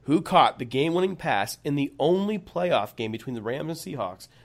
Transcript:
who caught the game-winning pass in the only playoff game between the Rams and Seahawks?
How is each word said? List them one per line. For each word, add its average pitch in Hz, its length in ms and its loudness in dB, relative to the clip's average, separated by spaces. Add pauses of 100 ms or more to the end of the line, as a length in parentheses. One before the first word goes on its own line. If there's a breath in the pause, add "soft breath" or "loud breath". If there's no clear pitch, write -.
who 160 180 2
caught 156 380 6
the 127 60 -8
game-winning 165 520 0
pass 110 480 -2
in 143 100 0
the 143 240 -2
only 196 400 2
playoff 160 560 -2
game 110 160 -4
between 117 240 -8
the 113 60 -8
Rams 147 440 -6
and 165 120 -8
Seahawks? 92 320 -8 (160 soft breath)